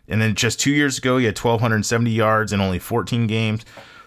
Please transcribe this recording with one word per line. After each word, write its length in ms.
And 120
then 140
just 260
two 120
years 260
ago, 220
he 60
had 100
twelve 260
hundred 240
seventy 240
yards 420
in 80
only 200
fourteen 480
games. 360